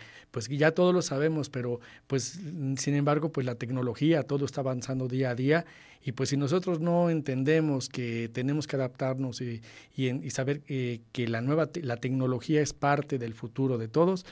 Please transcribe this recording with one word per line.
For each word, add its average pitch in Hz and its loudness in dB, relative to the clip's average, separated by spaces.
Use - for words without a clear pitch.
pues, 117 -6
ya 147 4
todo 180 6
lo 180 4
sabemos, 147 0
pero, 120 -4
pues, 139 -2
sin 143 0
embargo, 147 2
pues, 131 -2
la 120 -4
tecnología, 127 0
todo 139 -2
está 139 -6
avanzando 131 -4
día 131 0
a 120 -2
día, 143 2
y, 110 -6
pues, 131 -2
si 139 2
nosotros 165 0
no 175 4
entendemos 143 2
que 117 -4
tenemos 143 -2
que 147 -4
adaptarnos 131 -2
y, 117 -6
y 131 -2
en, 131 -2
y 143 -8
saber, 143 -2
eh, 123 -4
que 120 -2
la 113 -2
nueva 151 2
te-, 147 -8
la 120 -2
tecnología 131 0
es 143 0
parte 143 0
del 117 -6
futuro 123 -2
de 113 -4
todos, 175 2